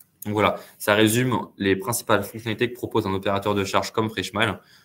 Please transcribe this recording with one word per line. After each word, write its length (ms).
Donc 100
voilà, 220
ça 160
résume 440
les 180
principales 480
fonctionnalités 480
que 40
propose 320
un 80
opérateur 400
de 100
charge 280
comme 180
Freshmile 500